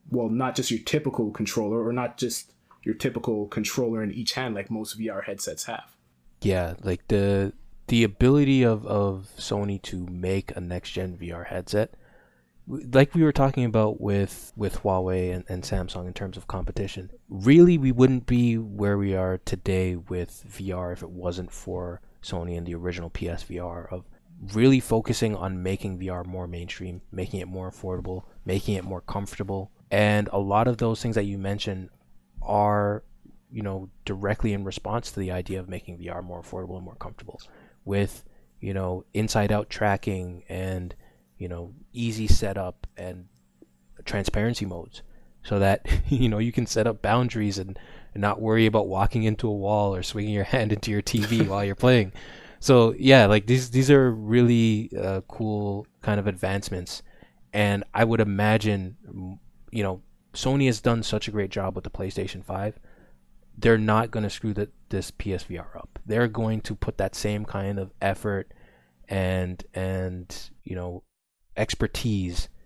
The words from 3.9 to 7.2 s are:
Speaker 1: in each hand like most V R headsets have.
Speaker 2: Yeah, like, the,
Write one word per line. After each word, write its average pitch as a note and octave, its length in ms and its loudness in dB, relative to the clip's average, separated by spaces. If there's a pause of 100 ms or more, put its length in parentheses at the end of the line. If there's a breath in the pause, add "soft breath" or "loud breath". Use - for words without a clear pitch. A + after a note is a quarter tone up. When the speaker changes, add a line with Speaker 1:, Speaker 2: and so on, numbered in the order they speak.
Speaker 1:
in G2+ 100 -4
each A2 220 -6
hand B2+ 200 -4
like G2 160 -8
most G#2+ 240 -6
V A2 140 -6
R G2 140 -6
headsets F#2+ 420 -8
have. - 320 -12 (460)
Speaker 2:
Yeah, F#2 400 0
like, F#2 260 -4
the, G2 440 2 (360)